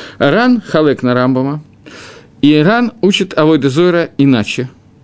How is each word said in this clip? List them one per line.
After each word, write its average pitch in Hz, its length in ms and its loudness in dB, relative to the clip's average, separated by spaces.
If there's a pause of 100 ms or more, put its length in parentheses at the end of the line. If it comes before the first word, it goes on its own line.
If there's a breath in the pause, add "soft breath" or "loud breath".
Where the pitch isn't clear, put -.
(180 loud breath)
Ран 220 440 0
халек 151 420 -2
на 123 100 0
Рамбама, 131 500 -2 (800 loud breath)
и 147 160 4
Ран 220 340 0 (100)
учит 190 360 -2
авойда 156 320 2
зора 170 480 0
иначе. 127 520 0 (340)